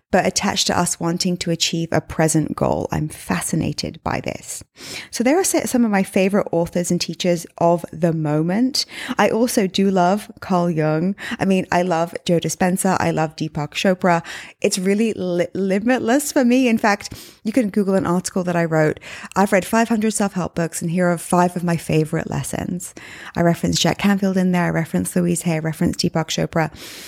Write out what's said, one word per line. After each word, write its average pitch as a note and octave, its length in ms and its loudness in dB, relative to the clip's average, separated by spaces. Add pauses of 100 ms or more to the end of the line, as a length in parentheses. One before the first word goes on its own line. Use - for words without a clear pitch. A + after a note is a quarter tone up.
(100)
but F3+ 160 4
attached - 400 0
to - 120 0
us F3 200 0
wanting F3 380 -2
to - 140 -4
achieve E3 420 -2
a - 80 2
present - 560 0
goal. - 340 0
I'm D#3 180 -2
fascinated - 920 -4
by - 180 -4
this. - 440 -10 (460)
So - 120 -4
there C#4 160 4
are F#4+ 60 2
se-, - 220 0
some A#3+ 180 2
of A3 60 0
my G3 120 2
favorite G3 480 2
authors E3+ 400 0
and F3 80 0
teachers F3 480 -2 (120)
of E3+ 340 2
the E3 220 0
moment. E3 720 0 (320)
I G#3 100 4
also A3+ 380 2
do G3 240 2
love F#3+ 400 2 (100)
Carl F3 300 0
Jung. D#3 440 0 (240)
I - 60 0
mean, F#3+ 260 2
I F3 120 2
love E3+ 320 0 (100)
Joe E3+ 160 2
Dispenza. F#3 580 0
I E3+ 120 0
love D#3 260 -2
Deepak D#3 360 -6
Chopra. F3+ 520 0 (380)
It's G3+ 160 2
really G3+ 340 2
li-, F3 400 -2
limitless A3 800 0
for C4+ 120 2
me. B3 240 4
In A3+ 100 2
fact, - 340 0 (320)
you A3 80 -4
can A3+ 160 2
Google F#3+ 260 2
an F#3+ 120 2
article F3+ 380 0
that F3 120 -2
I E3+ 80 2
wrote. D#3 340 2 (360)
I've G3 180 4
read F#3 140 2
five A3+ 220 2
hundred A3 240 0
self-help F3+ 420 -2
books, E3 260 -4
and E3+ 100 -4
here F3+ 180 2
are E3+ 100 0
five F3 360 2
of F3 100 -6
my E3+ 120 0
favorite D#3 540 -2
lessons. - 640 -6 (400)
I F3 80 0
referenced E3+ 400 2
Jack E3 160 2
Canfield F#3+ 400 2
in F#3 140 2
there. F3 120 2
I E3 60 0
referenced E3 440 -2
Louise F3 280 0
Hay. E3 140 0
I - 20 0
referenced D#3+ 420 -2
Deepak - 280 -2
Chopra. D#3+ 440 -2 (340)